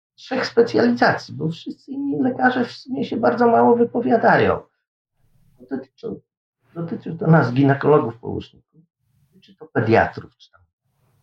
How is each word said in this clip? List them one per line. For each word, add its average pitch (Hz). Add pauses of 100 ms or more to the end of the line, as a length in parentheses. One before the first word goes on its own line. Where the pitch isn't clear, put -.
(160)
trzech -
specjalizacji, 233
bo 147
wszyscy -
inni 139
lekarze 127
w -
sumie -
się -
bardzo 233
mało 240
wypowiadają. 226 (1080)
Dotyczy, - (520)
dotyczy 170
to 165
nas, 143
ginekologów, 135
położników, - (460)
dotyczy -
to -
pediatrów, -
czy -
tam - (600)